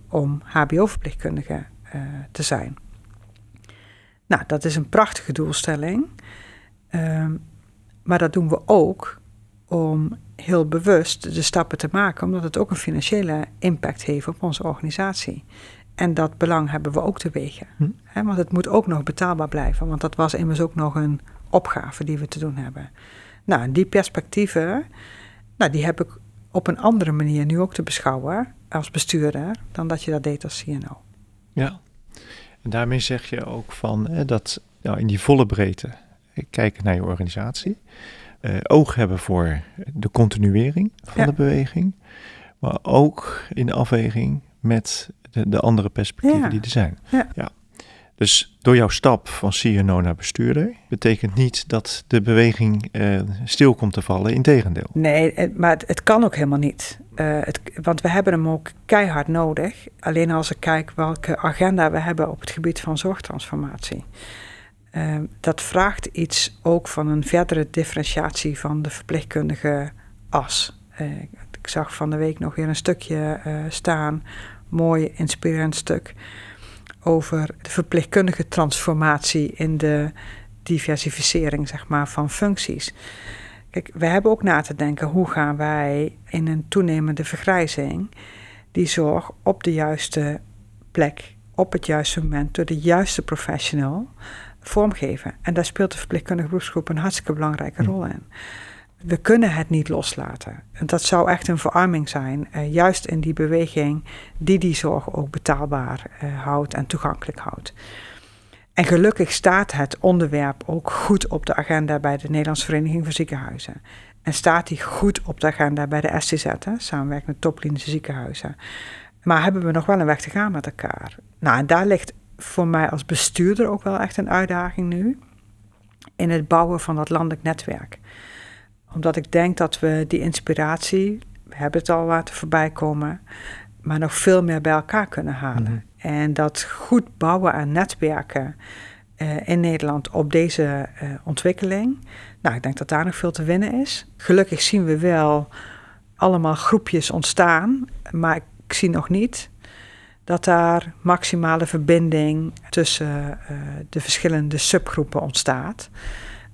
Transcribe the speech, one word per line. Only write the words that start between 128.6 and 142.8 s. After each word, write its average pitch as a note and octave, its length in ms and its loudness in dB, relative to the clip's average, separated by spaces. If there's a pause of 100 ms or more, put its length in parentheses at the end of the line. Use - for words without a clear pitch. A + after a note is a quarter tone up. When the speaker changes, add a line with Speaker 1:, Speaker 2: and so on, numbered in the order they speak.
Speaker 1:
Omdat D#3+ 220 0
ik D#3+ 160 -4
denk F3 260 4
dat D#3+ 220 -2
we D#3 280 0
die E3 120 0
inspiratie, E3 1000 -2 (240)
we - 120 -20
hebben C#3+ 240 -2
het D#3+ 100 0
al E3 160 2
laten E3 300 0
voorbij D#3+ 340 0
komen, D3+ 520 -4 (600)
maar D3+ 180 -2
nog D#3 160 -2
veel F#3 280 6
meer D#3+ 180 0
bij D#3 120 2
elkaar F#3 340 0
kunnen D3+ 260 -4
halen. B2+ 300 -2 (340)
Speaker 2:
Mhm. - 160 -10
Speaker 1:
En D3 200 0
dat D3+ 300 0
goed - 540 0
bouwen F3 360 4
aan D3 180 -2
netwerken, D3+ 840 -2 (600)
eh, D3+ 320 -4
in F3 120 2
Nederland D3+ 500 0
op D3+ 220 0
deze, D3 640 2
eh, C#3+ 140 -8 (140)
ontwikkeling. F#3+ 760 -2 (420)
Nou, - 140 0
ik B2 80 -6
denk C3+ 140 -4
dat C#3+ 100 -8